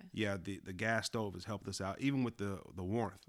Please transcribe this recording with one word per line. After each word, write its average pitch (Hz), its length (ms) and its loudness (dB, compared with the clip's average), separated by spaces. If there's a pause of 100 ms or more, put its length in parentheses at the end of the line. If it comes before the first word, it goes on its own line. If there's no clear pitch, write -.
(120)
yeah, 104 240 2
the, 95 280 -4
the 95 80 -8
gas 110 340 2
stove 104 280 0
has 90 100 -8
helped 107 220 -4
us 104 140 -4
out, 95 200 -2
even 135 220 4
with 117 140 2
the, 98 240 0 (160)
the 92 80 -2
warmth. 98 440 0